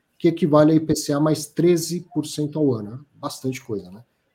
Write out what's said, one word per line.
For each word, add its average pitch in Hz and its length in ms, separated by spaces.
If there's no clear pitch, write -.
que 175 80
equivale 151 460
a - 20
I 156 40
P 156 160
C - 180
A 143 60
mais 151 280
treze 170 640
por 151 140
cento 151 320
ao 139 140
ano. 110 300
Bastante 131 480
coisa, 95 260
né? 104 140